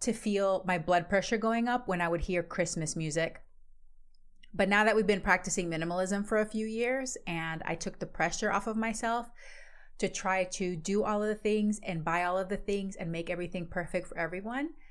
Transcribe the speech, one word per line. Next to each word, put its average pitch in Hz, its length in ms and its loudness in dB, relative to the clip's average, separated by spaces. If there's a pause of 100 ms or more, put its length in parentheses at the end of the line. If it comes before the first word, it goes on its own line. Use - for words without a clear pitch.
to 226 120 2
feel 196 540 2
my 180 100 4
blood 170 320 4
pressure 196 280 4
going 226 300 2
up 247 200 0
when 185 120 2
I 170 100 2
would 170 120 2
hear 180 220 2
Christmas 165 520 -2
music. 160 460 -2 (1120)
But 190 160 2
now 208 140 6
that 214 120 6
we've 214 120 4
been 202 120 4
practicing 185 480 2
minimalism 180 600 0
for 220 100 2
a 214 80 4
few 220 220 -2
years 247 580 -2
and 160 400 -4
I 165 80 0
took - 240 -6
the 160 80 -6
pressure 170 460 0
off 202 160 2
of 220 100 -2
myself 226 540 -2 (680)
to 202 100 2
try 190 360 0
to 180 320 -2
do 196 280 0
all 208 200 0
of 214 60 2
the 214 40 0
things 208 480 2
and 160 240 -4
buy 170 180 2
all 180 140 2
of 185 120 0
the 196 80 0
things 196 380 -2
and 165 160 -4
make 170 200 -2
everything 175 340 -4
perfect 175 420 -4
for - 120 -10
everyone, 208 500 -4 (220)